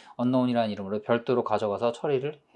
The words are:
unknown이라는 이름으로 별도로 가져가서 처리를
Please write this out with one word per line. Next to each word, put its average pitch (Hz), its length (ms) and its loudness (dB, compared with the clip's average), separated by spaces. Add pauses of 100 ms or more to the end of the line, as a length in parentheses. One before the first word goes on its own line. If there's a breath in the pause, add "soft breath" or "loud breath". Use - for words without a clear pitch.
(180 loud breath)
unknown이라는 123 520 2
이름으로 101 320 -6
별도로 120 420 2
가져가서 107 480 0
처리를 147 480 -2 (160)